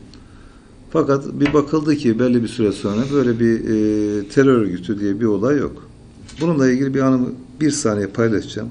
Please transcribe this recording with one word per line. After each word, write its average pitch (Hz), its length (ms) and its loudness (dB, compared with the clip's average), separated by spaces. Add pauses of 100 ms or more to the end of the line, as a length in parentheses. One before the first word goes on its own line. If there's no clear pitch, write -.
(920)
Fakat 139 480 0
bir 143 140 0
bakıldı 151 420 2
ki 117 240 0
belli 123 240 2
bir 107 40 -4
süre 107 240 0
sonra 104 300 -4 (120)
böyle 120 260 2
bir, 113 200 2
e, 107 680 -2
terör 135 340 4
örgütü 95 380 -4
diye 101 200 -2
bir 117 60 0
olay 110 320 0
yok. - 320 -6 (520)
Bununla 143 300 2
ilgili 135 220 0
bir 139 60 0
anımı 131 340 2 (280)
bir 151 100 2
saniye 104 360 -2
paylaşacağım. 110 640 -2